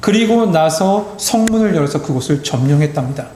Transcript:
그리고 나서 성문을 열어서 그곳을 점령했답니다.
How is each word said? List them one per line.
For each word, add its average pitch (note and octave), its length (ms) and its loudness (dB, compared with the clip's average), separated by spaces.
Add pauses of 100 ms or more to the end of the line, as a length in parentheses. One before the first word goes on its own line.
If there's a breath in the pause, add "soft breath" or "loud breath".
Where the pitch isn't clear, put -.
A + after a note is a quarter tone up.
그리고 A3+ 460 2
나서 F#3+ 720 0
성문을 A3 560 0
열어서 C#3+ 280 0
그곳을 C#3+ 420 -2
점령했답니다. C#3+ 920 0